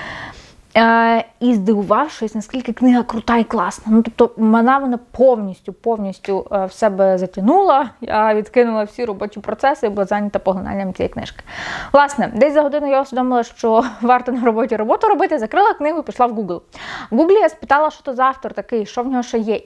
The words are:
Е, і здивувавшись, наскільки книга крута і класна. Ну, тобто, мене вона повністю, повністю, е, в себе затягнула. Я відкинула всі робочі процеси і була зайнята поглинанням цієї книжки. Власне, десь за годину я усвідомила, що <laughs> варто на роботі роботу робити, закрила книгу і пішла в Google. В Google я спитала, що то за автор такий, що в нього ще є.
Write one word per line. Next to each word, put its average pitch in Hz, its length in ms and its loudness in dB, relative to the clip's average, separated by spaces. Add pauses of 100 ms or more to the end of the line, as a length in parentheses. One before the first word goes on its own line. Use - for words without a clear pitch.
(760)
Е, 226 480 4 (140)
і 247 140 2
здивувавшись, 214 840 0
наскільки 240 380 -8
книга 254 300 2
крута 233 340 -2
і 226 60 2
класна. 196 400 -4 (120)
Ну, 233 60 6
тобто, 233 360 0
мене 226 420 4
вона 247 200 -4 (120)
повністю, 214 600 0
повністю, 196 800 -4
е, 196 140 -2
в 185 60 -10
себе 190 460 2
затягнула. 269 720 2 (120)
Я 220 320 0
відкинула 220 500 0
всі 226 220 -8
робочі 208 340 -10
процеси 254 480 -2
і - 20 0
була 202 160 -2
зайнята 208 340 -4
поглинанням 190 540 -4
цієї - 200 -6
книжки. - 300 -12 (500)
Власне, 277 420 2
десь 277 180 4
за 302 80 4
годину 294 260 -2
я 269 140 2
усвідомила, 254 420 -2
що 226 400 0 (100)
<laughs> - 80 -12
варто 247 300 2
на 254 140 -4
роботі 226 300 0
роботу 277 320 0
робити, 320 320 0
закрила 370 340 2
книгу 311 260 -2
і - 40 -8
пішла 240 220 0
в 240 140 -2
Google. 180 220 -6 (500)
В 214 40 -2
Google 359 260 4
я 320 80 4
спитала, 302 420 0
що - 120 -20
то 269 100 -8
за 247 100 0
автор 262 300 -2
такий, 208 320 -4
що 240 180 -8
в 247 40 -4
нього 254 160 -2
ще 240 140 -4
є. 214 280 -2